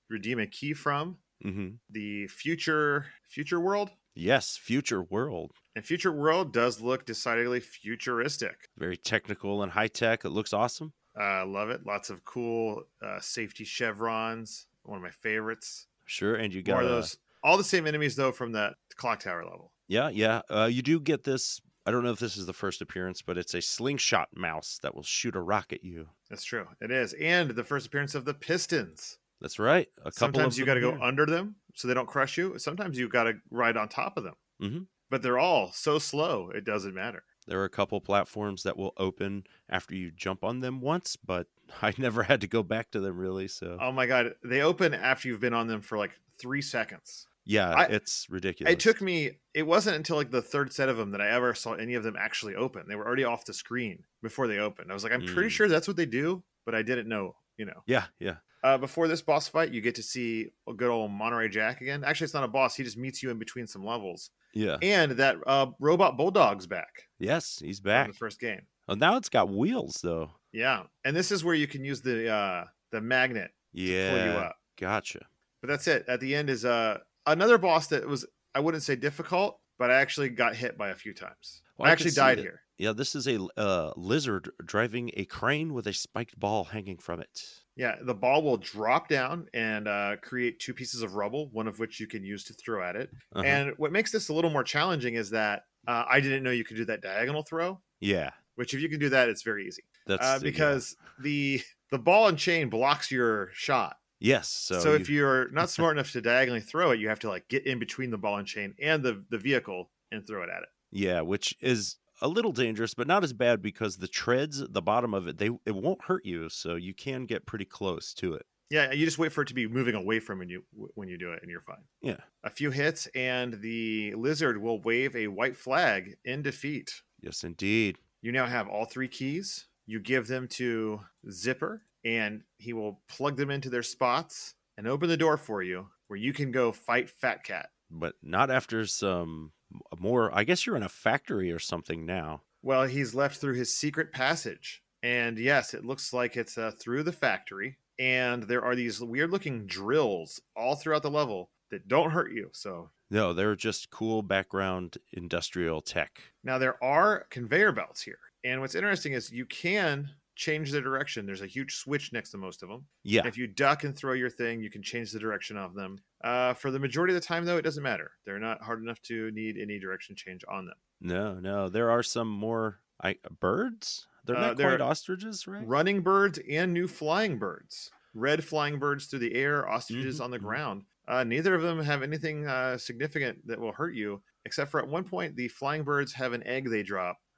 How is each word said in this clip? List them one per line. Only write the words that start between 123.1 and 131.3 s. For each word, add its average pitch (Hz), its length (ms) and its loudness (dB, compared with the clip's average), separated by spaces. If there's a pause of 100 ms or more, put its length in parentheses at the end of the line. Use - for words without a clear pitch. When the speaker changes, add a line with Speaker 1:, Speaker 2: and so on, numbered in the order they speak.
Speaker 1:
and 127 460 -2
the 110 540 -2
lizard 131 460 0
will 113 200 0
wave 120 340 2
a 110 140 -2
white 113 280 -2
flag 117 640 0
in 135 200 -4
defeat. - 580 -6 (200)
Speaker 2:
Yes, - 220 -10
indeed. 98 540 2 (240)
Speaker 1:
You 117 100 -6
now 127 140 2
have 120 220 0
all 107 180 -4
three 127 220 -6
keys. 147 580 -6 (220)
You 110 120 -6
give 113 280 0
them 127 220 -4
to 110 520 -2 (300)